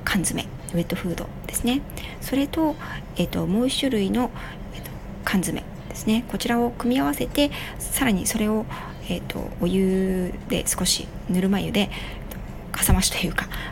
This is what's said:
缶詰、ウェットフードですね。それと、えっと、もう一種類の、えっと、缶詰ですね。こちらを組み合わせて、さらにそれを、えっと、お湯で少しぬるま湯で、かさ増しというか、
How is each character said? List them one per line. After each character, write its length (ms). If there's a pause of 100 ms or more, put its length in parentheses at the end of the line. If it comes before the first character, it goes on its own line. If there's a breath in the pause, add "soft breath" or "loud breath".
缶 140
詰、 280 (280)
ウ 40
ェ 40
ッ 20
ト 120
フ 140
ー 60
ド 120 (200)
で 80
す 100
ね。 160 (400 loud breath)
そ 140
れ 120
と、 280 (420 loud breath)
え 80
っ 40
と、 160
も 180
う 40
一 120
種 120
類 200
の、 200 (440 loud breath)
え 40
っ 20
と、 100 (320)
缶 180
詰 220 (260)
で 60
す 120
ね。 220
こ 80
ち 100
ら 120
を 120
組 240
み 60
合 40
わ 80
せ 120
て、 260 (280 loud breath)
さ 260
ら 60
に 160
そ 100
れ 100
を、 180 (440 loud breath)
え 80
っ 100
と、 220 (120)
お 60
湯 680 (160)
で 180
少 180
し 220 (220)
ぬ 120
る 80
ま 100
湯 120
で、 180 (840 loud breath)
か 120
さ 100
増 80
し 100
と 140
い 40
う 40
か、 140 (240 loud breath)